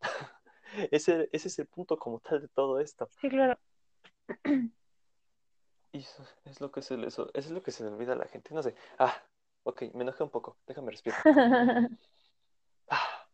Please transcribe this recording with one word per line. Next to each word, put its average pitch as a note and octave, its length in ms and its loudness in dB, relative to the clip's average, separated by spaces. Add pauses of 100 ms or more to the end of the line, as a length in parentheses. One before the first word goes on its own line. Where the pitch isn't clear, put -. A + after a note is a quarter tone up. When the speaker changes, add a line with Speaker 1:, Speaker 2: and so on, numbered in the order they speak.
Speaker 1:
<laughs> - 920 -8
Ese, D#3+ 400 2
ese E3 160 -4
es - 120 -10
el C#3+ 80 -6
punto F3 300 -6
como A#2 220 -8
tal D3 220 -4
de D3+ 60 -14
todo C3+ 320 0
esto. - 300 -8 (100)
Speaker 2:
Sí, C#4 80 -2
claro. C4 300 2 (720)
<clears throat> C4 480 -2 (1160)
Speaker 1:
Y D3 80 -10
eso - 220 -20 (220)
es C#3 160 -20
lo C#3 100 -8
que C#3 120 -8
se C3+ 140 -8
le, A2 120 -6
eso, - 260 -6
eso C#3 140 -6
es - 20 -10
lo F3+ 120 -8
que - 100 -6
se - 120 -10
le G#2+ 60 -6
olvida A#2+ 220 -4
a B2 40 -2
la - 100 -6
gente, - 280 -16
no D#3 80 -4
sé. A#2+ 120 -4 (240)
Ah, B2+ 160 2 (500)
ok, - 180 -8 (120)
me B2 80 -6
enojé C3 200 -4
un D3 80 -6
poco, - 360 -10
déjame C3 260 -12
respirar. - 320 -6
Speaker 2:
<laughs> B3 720 6 (920)
Speaker 1:
Ah, - 460 -2